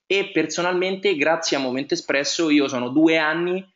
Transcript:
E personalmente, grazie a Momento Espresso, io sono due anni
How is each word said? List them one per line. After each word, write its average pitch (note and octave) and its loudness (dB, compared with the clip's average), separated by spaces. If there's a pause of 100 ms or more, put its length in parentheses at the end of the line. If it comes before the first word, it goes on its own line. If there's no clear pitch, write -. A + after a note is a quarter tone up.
E F#3+ -2
personalmente, F#3 -2
grazie D#3 0
a C#3+ 0
Momento C3 -4
Espresso, D3+ -2
io D3 4
sono B2 -4
due D#3+ 4
anni E3+ -2 (100)